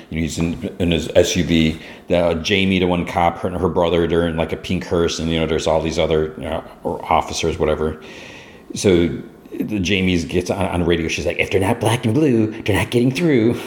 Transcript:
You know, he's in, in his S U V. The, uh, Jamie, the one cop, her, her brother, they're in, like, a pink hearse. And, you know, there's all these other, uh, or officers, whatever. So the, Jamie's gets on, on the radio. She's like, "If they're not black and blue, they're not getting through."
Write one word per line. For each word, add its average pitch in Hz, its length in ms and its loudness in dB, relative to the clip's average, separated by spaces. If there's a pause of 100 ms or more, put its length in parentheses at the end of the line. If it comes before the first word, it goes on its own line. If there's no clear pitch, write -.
You 80 80 -6
know, 80 40 -2
he's 78 180 -4
in, 85 400 -4
in 87 100 0
his 80 260 0
S 90 200 4
U 90 80 2
V. 80 360 2 (280)
The, 87 100 2
uh, 85 180 2
Jamie, 95 440 2
the 90 80 4
one 87 180 0
cop, 85 340 0
her, 95 120 -4
her 87 180 0
brother, 85 380 2
they're 85 200 2
in, 80 80 -2
like, 82 180 -2
a 82 40 -4
pink 87 280 -4
hearse. 85 340 0
And, 80 100 -2
you 82 100 0
know, 80 60 2
there's 78 220 -2
all 80 140 2
these 78 180 -2
other, 78 420 0
uh, 78 220 -6 (200)
or - 280 -4
officers, 80 480 0
whatever. 78 420 -2 (720)
So 87 360 4 (420)
the, - 280 -4
Jamie's 90 460 2
gets 85 240 -2
on, 95 160 -2
on 87 140 -2
the 87 60 0
radio. 82 220 2
She's 78 180 -4
like, 82 120 -2
"If - 140 0
they're 95 100 2
not 107 180 0
black 113 260 0
and 110 80 0
blue, 117 380 2 (120)
they're 104 120 0
not 87 140 0
getting 123 220 2
through." 135 560 2